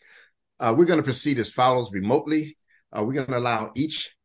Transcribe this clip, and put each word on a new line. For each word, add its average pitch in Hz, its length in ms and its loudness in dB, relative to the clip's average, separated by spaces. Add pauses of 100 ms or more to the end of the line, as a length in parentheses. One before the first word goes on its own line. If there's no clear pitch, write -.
(580)
Uh, 117 200 0
we're 175 80 8
gonna 165 180 2
proceed 135 360 -2
as 104 100 -2
follows 127 420 2
remotely. 147 680 0 (360)
Uh, 104 100 -4
we're 135 180 -2
gonna 127 160 -2
allow 117 380 -2
each - 500 -6